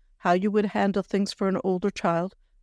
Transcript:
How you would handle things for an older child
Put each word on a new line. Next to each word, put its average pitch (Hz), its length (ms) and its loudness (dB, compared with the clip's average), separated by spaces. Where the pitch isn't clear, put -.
How 175 160 2
you 190 180 0
would 208 140 2
handle 196 380 0
things 202 280 -2
for - 160 -4
an 190 160 0
older 190 280 0
child 175 440 -2